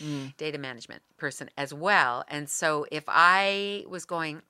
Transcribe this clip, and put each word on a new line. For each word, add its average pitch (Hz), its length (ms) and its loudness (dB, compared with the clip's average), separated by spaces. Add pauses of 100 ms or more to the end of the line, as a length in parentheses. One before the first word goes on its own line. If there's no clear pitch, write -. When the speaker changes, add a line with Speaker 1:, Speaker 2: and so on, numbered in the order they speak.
Speaker 1:
Mm. 139 380 -8
Speaker 2:
data 156 180 -6
management 131 460 -14 (160)
person 139 400 -8
as 139 160 -6
well. 147 540 2
And 147 200 -6
so 156 420 0
if 156 160 -6
I 196 800 4
was 180 200 -12
going, 160 440 -6